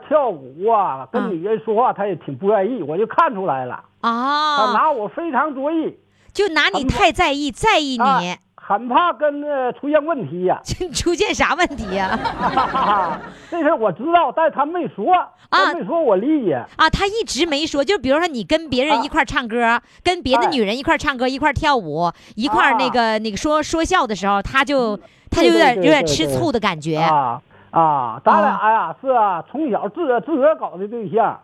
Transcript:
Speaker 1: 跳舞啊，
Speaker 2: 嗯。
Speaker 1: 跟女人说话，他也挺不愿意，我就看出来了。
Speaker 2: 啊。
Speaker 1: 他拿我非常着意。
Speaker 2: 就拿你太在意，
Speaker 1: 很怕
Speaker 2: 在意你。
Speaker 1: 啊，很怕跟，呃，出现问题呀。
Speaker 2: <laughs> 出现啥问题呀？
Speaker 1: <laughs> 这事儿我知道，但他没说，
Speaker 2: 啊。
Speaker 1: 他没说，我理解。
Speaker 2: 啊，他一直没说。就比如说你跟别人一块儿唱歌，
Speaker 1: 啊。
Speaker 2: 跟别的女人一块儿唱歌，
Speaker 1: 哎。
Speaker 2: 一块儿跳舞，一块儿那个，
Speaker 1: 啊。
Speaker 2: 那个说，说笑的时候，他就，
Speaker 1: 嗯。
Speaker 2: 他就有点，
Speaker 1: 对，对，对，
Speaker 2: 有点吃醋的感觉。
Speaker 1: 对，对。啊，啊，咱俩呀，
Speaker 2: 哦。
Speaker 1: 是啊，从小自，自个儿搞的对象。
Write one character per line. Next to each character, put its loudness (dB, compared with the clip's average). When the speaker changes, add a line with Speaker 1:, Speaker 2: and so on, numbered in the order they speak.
Speaker 1:
跳 2
舞 -4
啊， 0
Speaker 2:
嗯。 -
Speaker 1:
跟 -2
女 -6
人 0
说 -2
话， 4
他 -4
也 -2
挺 -10
不 -2
愿 2
意， -4
我 -6
就 0
看 2
出 -4
来 -2
了。 -10
Speaker 2:
啊。 0
Speaker 1:
他 2
拿 4
我 -2
非 -6
常 0
着 -4
意。 -4
Speaker 2:
就 0
拿 0
你 -2
太 4
在 0
意， -4
Speaker 1:
很 -10
怕 -16
Speaker 2:
在 4
意 -2
你。 2
Speaker 1:
啊， -8
很 -4
怕 2
跟， -2
呃， -2
出 -8
现 2
问 -4
题 -6
呀。 0
Speaker 2:
<laughs> -8
出 0
现 -2
啥 0
问 2
题 -8
呀？ -2
Speaker 1:
<laughs> -4
这 -4
事 4
儿 2
我 0
知 -8
道， 4
但 0
他 -2
没 -4
说， -4
Speaker 2:
啊。 0
Speaker 1:
他 2
没 -6
说， -2
我 4
理 0
解。 0
Speaker 2:
啊， 2
他 0
一 -2
直 -2
没 -2
说。 0
就 2
比 -2
如 4
说 2
你 -6
跟 -2
别 0
人 2
一 -6
块 0
儿 0
唱 -4
歌， 0
Speaker 1:
啊。 2
Speaker 2:
跟 0
别 2
的 2
女 0
人 0
一 -8
块 2
儿 2
唱 -2
歌， -2
Speaker 1:
哎。 0
Speaker 2:
一 -4
块 0
儿 2
跳 2
舞， -2
一 -2
块 2
儿 4
那 0
个， 2
Speaker 1:
啊。 2
Speaker 2:
那 -4
个 -6
说， 0
说 -2
笑 2
的 -6
时 -2
候， 2
他 0
就， 0
Speaker 1:
嗯。 -18
Speaker 2:
他 2
就 6
有 6
点， 6
Speaker 1:
对， -2
对， 0
对， 2
Speaker 2:
有 6
点 4
吃 0
醋 0
的 -2
感 -2
觉。 -4
Speaker 1:
对， -2
对。 2
啊， 0
啊， 0
咱 6
俩 2
呀， 2
Speaker 2:
哦。 -10
Speaker 1:
是 -4
啊， 2
从 -4
小 -2
自， -4
自 -2
个 2
儿 6
搞 -8
的 -8
对 -8
象。 0